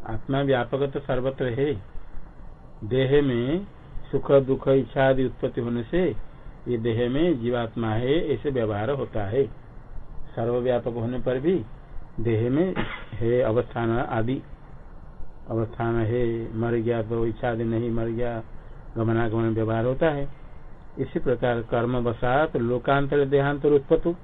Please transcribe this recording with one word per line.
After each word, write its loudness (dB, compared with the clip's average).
आत्मा 0
व्यापक 2
तो -4
सर्वत्र -2
है, -2
देह 4
में 0
सुख 2
दुख 4
इच्छा 4
आदि 4
उत्पत्ति -2
होने -2
से 0
ये 0
देह 2
में 2
जीवात्मा -2
है, 2
ऐसे -2
व्यवहार 0
होता -2
है। 2
सर्वव्यापक 0
होने -2
पर 0
भी 2
देह 2
में 2
है 2
अवस्थान 2
आदि, 0
अवस्थान -2
है, 0
मर 0
गया 0
तो 0
इच्छा -2
आदि -2
नहीं, 0
मर 0
गया, -2
गमनागमन 2
व्यवहार 0
होता 2
है। -2
इसी -4
प्रकार 2
कर्म 0
वशात 2
लोकांतर 2
देहांतर 2
उत्पत्तु 4